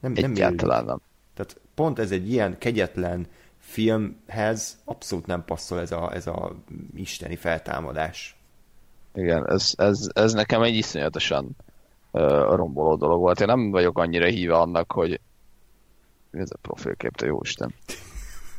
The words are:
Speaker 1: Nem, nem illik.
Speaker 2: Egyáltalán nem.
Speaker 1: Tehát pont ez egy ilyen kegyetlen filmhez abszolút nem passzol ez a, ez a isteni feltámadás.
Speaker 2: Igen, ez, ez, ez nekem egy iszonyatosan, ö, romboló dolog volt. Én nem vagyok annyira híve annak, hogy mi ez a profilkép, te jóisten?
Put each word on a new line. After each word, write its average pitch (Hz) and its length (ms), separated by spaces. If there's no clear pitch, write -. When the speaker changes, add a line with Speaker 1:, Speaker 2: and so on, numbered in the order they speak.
Speaker 1:
Nem, 131 120
nem 110 120
illik. 131 120
Speaker 2:
Egyáltalán - 480
nem. 58 160
Speaker 1:
Tehát - 260
pont 151 240
ez 110 120
egy 95 200
ilyen 104 280
kegyetlen 90 680
filmhez 110 1300
abszolút - 420
nem 90 180
passzol 87 360
ez 82 120
a, 85 220
ez - 120
a - 280
isteni - 420
feltámadás. 78 1000
Speaker 2:
Igen, 85 360
ez, - 260
ez, 101 380
ez 110 180
nekem 113 300
egy 117 120
iszonyatosan, 73 840
ö, 71 460
romboló 78 400
dolog 85 240
volt. 90 200
Én 104 60
nem 117 240
vagyok 87 280
annyira 85 280
híve 87 300
annak, 85 360
hogy 85 280
mi 85 100
ez 92 100
a - 120
profilkép, - 540
te 57 100
jóisten? - 480